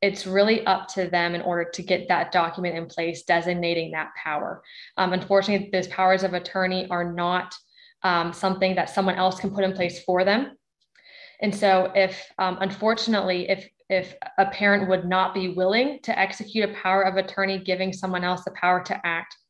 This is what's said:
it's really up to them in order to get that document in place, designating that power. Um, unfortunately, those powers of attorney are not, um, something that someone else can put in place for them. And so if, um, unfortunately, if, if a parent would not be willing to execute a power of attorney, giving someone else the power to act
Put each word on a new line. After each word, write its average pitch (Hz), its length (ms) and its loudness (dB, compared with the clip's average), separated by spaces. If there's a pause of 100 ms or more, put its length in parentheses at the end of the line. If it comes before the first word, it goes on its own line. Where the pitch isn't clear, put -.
it's 196 240 -2
really 208 400 4
up 190 220 2
to 180 200 -4
them 175 260 0
in 170 60 -4
order 170 300 -2
to 180 120 -10
get - 260 -2
that 160 220 0
document 165 460 0
in 165 100 -8
place, 165 360 -6
designating 170 680 0
that 156 180 -4 (120)
power. 151 400 -6 (360)
Um, 185 160 2
unfortunately, 196 580 2
those 185 160 0
powers 190 340 4
of 180 120 0
attorney 185 560 -2
are 175 220 -2
not, 175 420 -2 (480)
um, 175 320 2
something 190 400 0
that 180 160 -2
someone 190 260 0
else 185 240 2
can 196 100 -4
put 196 140 -2
in 185 80 0
place 180 320 -4
for 185 200 2
them. 220 320 2 (840)
And 208 140 -2
so 190 400 4
if, 190 280 2 (160)
um, 185 220 0
unfortunately, 196 880 0
if, - 200 -2 (200)
if 185 260 -2 (240)
a 196 80 6
parent 202 420 2
would 180 180 2
not 185 260 2
be 185 220 -2
willing 226 480 0
to - 160 -4
execute 208 500 -2
a 208 60 -10
power 190 280 2
of 190 140 2
attorney, 190 420 -2
giving 185 340 -2
someone 180 320 -4
else 180 200 -2
the - 80 -8
power 180 320 2
to - 220 -6
act 170 300 -6 (140)